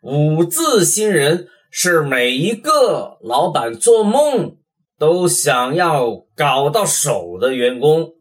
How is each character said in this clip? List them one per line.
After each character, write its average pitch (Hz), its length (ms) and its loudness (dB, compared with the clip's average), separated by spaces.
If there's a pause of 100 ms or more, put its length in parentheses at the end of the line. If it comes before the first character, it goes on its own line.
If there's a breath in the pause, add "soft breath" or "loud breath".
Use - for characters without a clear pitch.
五 151 440 0
字 254 400 0
新 214 260 0
人 165 380 0 (200 loud breath)
是 170 320 0
每 127 300 -2
一 165 220 -2
个 214 680 -2
老 127 300 -2
板 117 220 -4
做 220 320 4
梦 254 500 0 (420)
都 175 300 2
想 131 480 0
要 143 580 -2
搞 139 360 0
到 220 160 0
手 92 520 -4
的 127 160 0
员 127 240 -2
工。 156 440 0